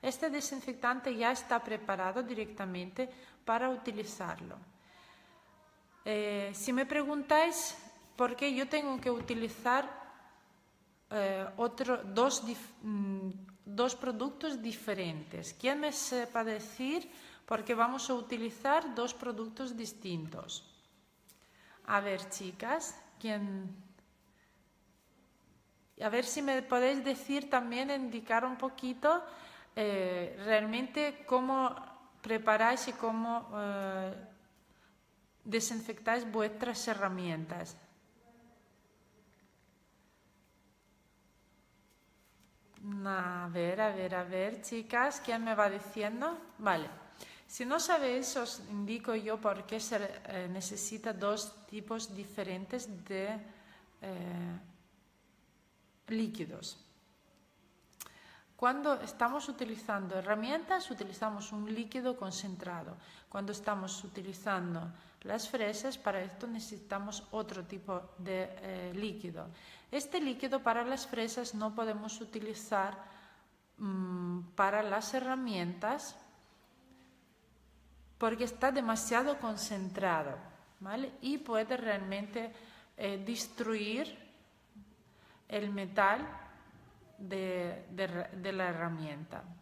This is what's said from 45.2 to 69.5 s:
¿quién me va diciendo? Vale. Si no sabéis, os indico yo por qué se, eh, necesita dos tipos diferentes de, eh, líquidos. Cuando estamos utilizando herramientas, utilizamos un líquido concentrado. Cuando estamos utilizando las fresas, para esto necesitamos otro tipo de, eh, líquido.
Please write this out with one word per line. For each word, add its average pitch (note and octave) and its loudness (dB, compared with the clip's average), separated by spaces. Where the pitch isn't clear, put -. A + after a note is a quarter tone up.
¿quién A3+ 0
me A3+ 2
va G#3 6
diciendo? A3+ -2
Vale. G3 4
Si - -6
no C#4 2
sabéis, C4+ 4
os A#3 -2
indico A3 0
yo G#3+ 0
por G3 2
qué A3 -4
se, A3 -2
eh, F#3+ -2
necesita G3 -4
dos G3+ -2
tipos G#3+ -6
diferentes G3 -6
de, G3 -2
eh, F3 -4
líquidos. - -2
Cuando C#4 6
estamos C4+ 2
utilizando G#3+ -2
herramientas, C4+ 2
utilizamos G#3 -4
un G#3+ -2
líquido B3 -2
concentrado. F3+ -6
Cuando G3+ -4
estamos G3 -2
utilizando F3+ -2
las G#3 -2
fresas, A3+ 0
para G3 0
esto F#3+ -6
necesitamos G#3 -6
otro G#3+ -4
tipo F3+ -6
de, F#3 -2
eh, F#3 -8
líquido. F#3 -4